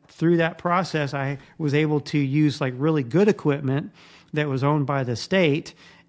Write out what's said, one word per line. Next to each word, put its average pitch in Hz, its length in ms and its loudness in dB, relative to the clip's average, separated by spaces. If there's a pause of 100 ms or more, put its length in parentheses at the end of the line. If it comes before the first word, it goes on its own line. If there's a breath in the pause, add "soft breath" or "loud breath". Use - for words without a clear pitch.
through 170 300 2
that 165 220 0
process, 165 560 -2
I 139 240 -4 (180 loud breath)
was 147 160 -2
able 151 280 2
to 147 180 -2
use, 143 420 0
like, 127 160 -4
really 151 240 0
good 156 260 2
equipment 143 640 0 (420 loud breath)
that 151 140 0
was 135 160 -2
owned 147 220 2
by 139 180 -2
the 120 120 -4
state. 165 580 0 (360 soft breath)